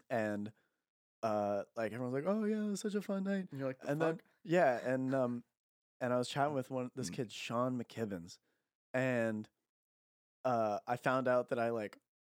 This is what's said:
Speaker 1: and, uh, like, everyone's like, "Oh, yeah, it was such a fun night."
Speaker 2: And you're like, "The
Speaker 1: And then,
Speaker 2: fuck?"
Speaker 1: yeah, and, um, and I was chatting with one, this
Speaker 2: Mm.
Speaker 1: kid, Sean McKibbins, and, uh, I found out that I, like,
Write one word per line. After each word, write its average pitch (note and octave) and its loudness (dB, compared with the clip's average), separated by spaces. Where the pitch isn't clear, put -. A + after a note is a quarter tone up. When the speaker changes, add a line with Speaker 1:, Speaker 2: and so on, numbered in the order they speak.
Speaker 1:
and, G#2+ 0
uh, G#2 2
like, A2 -2
everyone's B2 -4
like, C#3 -2
"Oh, G#3+ 0
yeah, G#3+ 0
it G#3 -2
was G3 -4
such G3+ -4
a G#3 -2
fun G3 -4
night." G3 -2
Speaker 2:
And C3+ -8
you're C3+ -2
like, C3 -6
"The - -10
Speaker 1:
And D3 0
then, E3 4
Speaker 2:
fuck?" - -14
Speaker 1:
yeah, D#3 6
and, C3 2
um, B2 2
and B2 0
I B2 4
was B2 0
chatting D3 0
with C3 -2
one, B2+ -4
this A#2 -4
Speaker 2:
Mm. - -8
Speaker 1:
kid, A2+ -4
Sean B2 0
McKibbins, G2+ -6
and, A#2 0
uh, A2+ 2
I B2 -2
found C3 2
out B2 4
that B2 -2
I, A#2 2
like, G#2+ -4